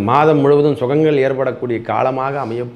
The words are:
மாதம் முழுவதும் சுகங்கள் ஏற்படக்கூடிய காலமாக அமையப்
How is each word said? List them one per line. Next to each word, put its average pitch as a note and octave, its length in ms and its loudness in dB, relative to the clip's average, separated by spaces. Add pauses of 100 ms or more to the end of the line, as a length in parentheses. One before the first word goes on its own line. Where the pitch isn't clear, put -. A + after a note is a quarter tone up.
(100)
மாதம் D3+ 320 4
முழுவதும் D3 380 4
சுகங்கள் D3+ 440 0
ஏற்படக்கூடிய B2+ 540 -4 (100)
காலமாக C3 560 -2
அமையப் A#2+ 320 -8